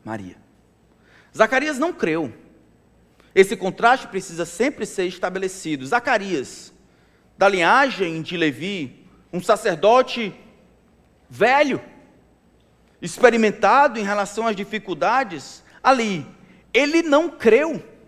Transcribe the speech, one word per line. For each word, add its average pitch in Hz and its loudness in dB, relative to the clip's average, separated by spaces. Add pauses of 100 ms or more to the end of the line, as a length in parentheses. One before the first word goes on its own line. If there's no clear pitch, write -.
Maria. 101 -12 (1000)
Zacarias 262 0
não 330 -2
creu. 160 -4 (1000)
Esse 190 4
contraste 233 0
precisa 175 -8
sempre 233 -4
ser 185 -6
estabelecido. 185 -6
Zacarias, 196 -4 (680)
da 190 4
linhagem 190 2
de 175 -8
Levi, 160 -6 (260)
um 180 -6
sacerdote 214 2 (920)
velho, 240 2 (1200)
experimentado 226 2
em 208 -6
relação 208 -4
às 220 -2
dificuldades, 190 -6 (200)
ali, 220 2 (480)
ele 294 2
não 320 2
creu. 240 2 (260)